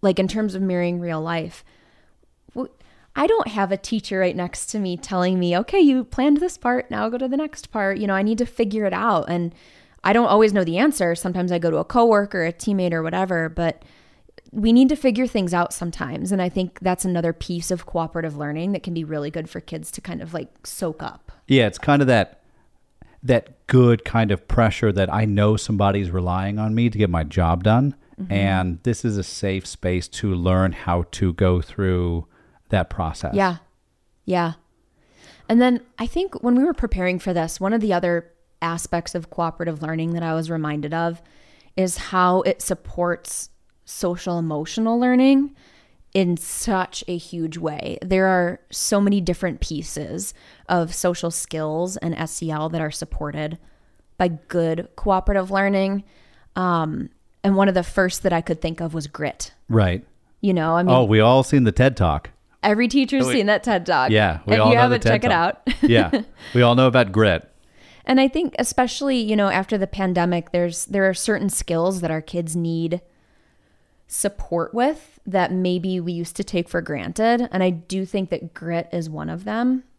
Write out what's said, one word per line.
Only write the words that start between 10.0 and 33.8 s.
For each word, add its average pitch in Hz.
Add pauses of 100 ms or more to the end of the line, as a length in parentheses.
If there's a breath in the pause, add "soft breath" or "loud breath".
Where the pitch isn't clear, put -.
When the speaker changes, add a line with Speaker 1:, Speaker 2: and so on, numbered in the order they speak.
Speaker 1:
I 190
don't 233
always 214
know 190
the 165
answer. 202
Sometimes 180
I 175
go 165
to 160
a 156
coworker, 202
a 170
teammate 185
or 165
whatever, 170
but 165 (680 soft breath)
we 220
need 254
to 302
figure 254
things 190
out 175
sometimes. -
And 196
I 180
think 180
that's 180
another 170
piece 170
of 175
cooperative 165
learning 156
that 190
can 180
be 165
really 151
good 160
for 170
kids 160
to -
kind -
of, 160
like, -
soak -
up. - (160)
Speaker 2:
Yeah, 131
it's 101
kind 143
of 131
that, 117 (840 soft breath)
that -
good 120
kind 113
of 98
pressure 113
that 92
I 107
know 104
somebody's 101
relying 92
on 110
me 117
to 110
get 104
my 82
job 85
done. 120 (260 soft breath)
Speaker 1:
Mm-hmm. 92
Speaker 2:
And 92
this 120
is 110
a 98
safe 95
space 90
to 101
learn 92
how 87
to 92
go 90
through 90 (420 soft breath)
that 92
process. -
Speaker 1:
Yeah. 190 (680)